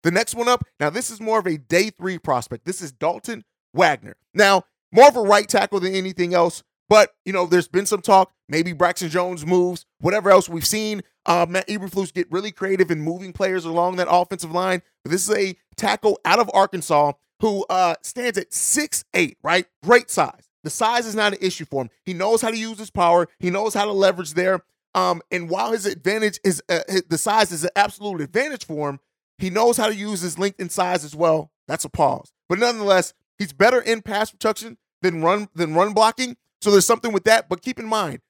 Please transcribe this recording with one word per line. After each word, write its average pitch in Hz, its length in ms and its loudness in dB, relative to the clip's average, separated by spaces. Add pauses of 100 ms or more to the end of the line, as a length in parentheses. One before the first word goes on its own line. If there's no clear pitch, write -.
The 170 80 2
next 220 240 -2
one 233 120 -2
up, 247 160 2 (160)
now 147 100 0
this 233 220 -6
is 214 80 -18
more 220 180 -2
of 190 100 -2
a 156 100 -2
day 170 320 -2
three 185 280 -8
prospect. 123 480 -6
This 180 160 -8
is 139 120 -14
Dalton 175 500 -6 (300)
Wagner. 135 420 0 (180)
Now, 196 300 4 (300)
more 262 160 10
of 285 80 2
a 233 40 0
right 202 280 4
tackle 196 320 0
than 190 120 -4
anything 185 400 -4
else, 170 300 2 (240)
but, 214 260 6 (120)
you 190 80 -6
know, 180 120 0
there's 170 220 2
been 190 180 -2
some 196 160 -2
talk, 190 300 4 (160)
maybe 165 240 -2
Braxton 175 380 -2
Jones 180 360 -4
moves, 180 400 0 (140)
whatever 196 320 0
else. 190 160 6
We've 170 180 -6
seen, 214 360 -2 (240)
uh, 175 240 2
Matt 185 180 -4
Eberflus 190 460 -6
get - 180 -6
really 202 200 -6
creative 190 380 -2
in 160 120 -2
moving 175 320 -8
players 185 320 -4
along 175 320 -2
that 175 120 -2
offensive 175 440 0
line. 185 280 -2 (220)
But 147 80 -6
this 185 160 -2
is 214 80 0
a 196 220 -4 (180)
tackle 208 480 -2
out 185 160 2
of 226 140 0
Arkansas 160 600 0 (280)
who, 202 280 -2
uh, 180 320 0
stands 240 360 -6
at - 160 -8
six - 500 -2 (100)
eight, 175 300 -2
right? 175 220 0 (180)
Great 233 260 4
size. - 400 -4 (140)
The 151 60 -10
size 233 360 -2
is 214 100 -10
not 208 180 0
an - 80 -10
issue 175 240 -4
for 135 160 -6
him. 117 80 -8 (160)
He 185 80 -6
knows 208 280 0
how 226 100 -2
to 226 60 -6
use 220 220 -10
his 214 120 -16
power. 175 360 4 (120)
He 180 100 -2
knows 202 240 -2
how 208 100 0
to 208 80 -2
leverage 185 440 0
there. 180 260 0 (340)
Um, 180 260 0 (100)
and 175 180 -6
while 214 240 -2
his 202 120 -6
advantage 196 600 -2
is, 185 240 0
uh, 170 100 0 (100)
hi-, 190 200 0
the 165 80 -2
size 208 340 0
is 160 140 -6
an 180 100 -4
absolute 202 460 -2
advantage 247 440 -4
for 147 260 -6
him, 139 80 -14 (400)
he 190 100 -4
knows 233 280 2
how 220 100 0
to 214 80 -2
use 202 260 -8
his 170 180 -6
length 196 200 -2
and 180 120 -8
size 180 320 -2
as 151 120 -16
well. 156 360 0 (160)
That's 151 180 -6
a - 40 -12
pause. - 420 -2 (180)
But 180 100 0
nonetheless, 214 540 2 (240)
he's 160 160 -6
better 240 260 4
in 226 220 -2
pass 214 300 -4
protection 220 460 -4 (240)
than 170 200 0
run, 202 320 0
than 160 220 -4
run 202 180 2
blocking. 226 440 0 (220)
So 208 120 0
there's 196 160 6
something 226 260 0
with 190 120 -4
that. 220 220 4
But 180 140 -8
keep 254 160 -8
in 233 80 -12
mind 208 340 -4 (100)